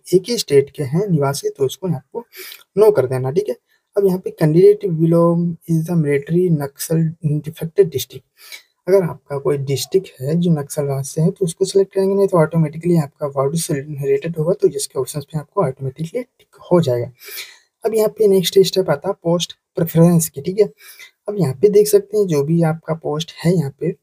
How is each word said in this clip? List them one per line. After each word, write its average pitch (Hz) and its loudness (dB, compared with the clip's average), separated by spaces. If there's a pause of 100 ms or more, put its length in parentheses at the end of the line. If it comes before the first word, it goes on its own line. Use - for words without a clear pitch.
(100)
एक 185 2
ही 240 -2
state 139 2
के - -10
हैं 165 -2
निवासी 143 -2
तो 139 -2
उसको 190 -8
आपको - -8 (520)
नो 208 6
कर 131 2
देना, 131 -4
ठीक 175 -2
है। 240 -8 (400)
अब 202 2
यहाँ 180 2
पे - -10
candidate 190 4 (140)
belong 170 2 (260)
is 165 0
the 175 -2
military 156 0
Naxal 156 -2 (220)
डिफेक्टेड 160 -2
District, - -8 (600)
अगर 190 4
आपका - -8
कोई 143 -2
डिस्ट्रिक्ट 139 -2 (120)
है 143 -2
जो 175 0
नक्सलवाद 143 -4
से 156 -6
है 175 2
तो 190 -6
उसको 170 -4
select 196 -2
करेंगे, 196 0
नहीं 196 2
तो 185 2
automatically 160 0
आपका 147 -4
word 139 -2
से 165 -4
रिलेटेड 139 -4
होगा 160 0
तो 381 2
जिसके - -4
options 151 -8
पे 156 -8
आपको 190 -4
automatically 151 -6
tick - -20
हो 175 2
जाएगा। 120 -2 (720)
अब 220 -2
यहाँ 214 2
पे 214 2
next 190 4
step 185 2
आता 151 -2
है 202 -4
post 170 -2 (200)
preference 165 4
की, - -12
ठीक 190 -4
है। 190 4 (600)
अब 208 -6
यहाँ 135 0
पे - 2
देख 202 4
सकते 202 2
हैं 208 2
जो 147 0
भी 165 2
आपका 160 -4
post 151 -8
है, 170 2
यहाँ 139 -4
पे 175 -4